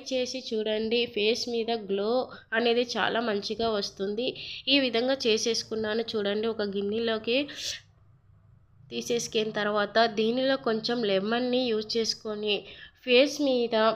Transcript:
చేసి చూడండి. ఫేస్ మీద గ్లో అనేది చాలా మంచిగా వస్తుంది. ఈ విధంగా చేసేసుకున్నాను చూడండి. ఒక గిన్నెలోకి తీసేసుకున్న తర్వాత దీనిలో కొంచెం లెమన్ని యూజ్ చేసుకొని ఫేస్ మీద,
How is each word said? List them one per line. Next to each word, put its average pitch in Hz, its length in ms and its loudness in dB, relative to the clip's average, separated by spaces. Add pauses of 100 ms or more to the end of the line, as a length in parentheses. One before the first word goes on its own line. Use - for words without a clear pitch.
చేసి 254 400 -2
చూడండి. 220 640 0
ఫేస్ 233 420 0
మీద 233 220 -2 (120)
గ్లో 196 280 -2 (420)
అనేది 233 340 2
చాలా 226 340 0
మంచిగా 220 500 -2
వస్తుంది. 208 580 -2 (380)
ఈ 269 120 6
విధంగా 254 400 2
చేసేసుకున్నాను 220 880 0
చూడండి. 214 400 -2
ఒక 220 220 -2
గిన్నెలోకి 220 680 0 (1500)
తీసేసుకున్న 233 640 -2
తర్వాత 208 460 0 (140)
దీనిలో 240 440 2
కొంచెం 233 480 -2
లెమన్ని 226 580 2
యూజ్ 220 280 -2
చేసుకొని 214 640 -2 (460)
ఫేస్ 262 400 6
మీద, 247 340 2 (220)